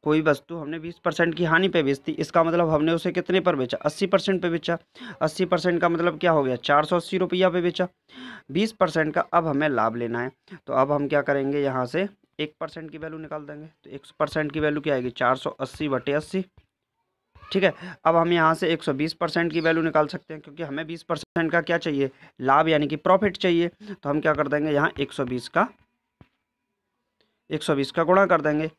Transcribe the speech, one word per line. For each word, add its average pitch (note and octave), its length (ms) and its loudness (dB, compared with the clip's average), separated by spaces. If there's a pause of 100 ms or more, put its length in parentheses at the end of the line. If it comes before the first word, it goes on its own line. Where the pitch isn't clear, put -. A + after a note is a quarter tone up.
कोई D#3 200 2
वस्तु D3+ 340 0
हमने D#3 220 -10
बीस E3 200 -14
परसेंट E3 360 0
की F3 100 0
हानि E3 240 4
पे E3+ 140 2
बेची C#3 300 -2
थी, - 40 -6
इसका E3 280 2
मतलब E3 240 2
हमने D#3 240 2
उसे E3+ 200 -2
कितने F3+ 280 0
पर E3+ 160 0
बेचा? B2+ 260 -2
अस्सी E3+ 240 -2
परसेंट F#3 360 0
पे F3+ 80 -2
बेचा। E3 280 -4 (440)
अस्सी D#3 220 0
परसेंट F3 360 0
का F3 80 2
मतलब E3 300 0
क्या F3 120 2
हो D#3 120 4
गया? B2+ 140 0
चार D3 280 2
सौ F3 120 0
अस्सी F3+ 220 -2
रुपया F3+ 320 2
पे F3+ 100 0
बेचा। F3 280 -2 (640)
बीस G3+ 220 0
परसेंट D#3 420 0
का E3+ 60 0
अब E3+ 260 0
हमें D3+ 220 0
लाभ A2+ 280 0
लेना A#2 240 -4
है, B2+ 120 -6 (340)
तो C3 60 -6
अब C3+ 200 2
हम C#3+ 160 -2
क्या C#3+ 140 2
करेंगे? C#3 380 0
यहाँ C3 260 -2
से F3+ 220 -2 (320)
एक D3+ 200 -8
परसेंट D#3+ 300 -12
की D#3 80 -16
वैल्यू D#3+ 200 -12
निकाल D#3 240 -10
देंगे। D3+ 240 -16 (180)
तो - 60 -20
एक C#3 120 -14 (160)
परसेंट D3+ 340 -2
की D#3 80 -4
वैल्यू D3+ 200 0
क्या D3 140 0
आएगी? B2+ 160 -2
चार B2+ 260 2
सौ C#3 140 -6
अस्सी C#3 380 -8
बटे C3+ 240 -2
अस्सी। D#3 340 -4 (1040)
ठीक F#3+ 100 2
है, F3+ 120 4 (300)
अब E3 120 4
हम E3+ 160 4
यहाँ D#3+ 220 4
से D#3+ 180 0
एक D#3+ 100 -2
सौ D3+ 100 -2
बीस D3 200 -2
परसेंट E3+ 400 -2
की E3 80 0
वैल्यू D#3+ 220 2
निकाल D#3 240 2
सकते - 280 -12
हैं, D3 80 -16
क्योंकि D#3 200 -14
हमें D3+ 240 -8
बीस E3 160 -12
परसेंट E3 500 -4
का E3+ 80 4
क्या E3+ 180 -2
चाहिए? C#3 320 -2 (300)
लाभ, C#3 280 4
यानी D3+ 180 4
कि D#3 100 -4
प्रॉफिट F#3 400 2
चाहिए। E3+ 320 2
तो G3+ 400 -12
हम D3 120 0
क्या D#3 140 2
कर D3+ 140 0
देंगे? D3 240 0
यहाँ D3 280 2
एक C3+ 120 -4
सौ C#3 120 -4
बीस B2 240 -6
का, G3 200 0 (1800)
एक D3+ 120 -6
सौ D#3+ 120 0
बीस C#3 160 -2
का E3 120 -2
गुणा F#3 240 6
कर E3+ 140 4
देंगे। D3+ 380 0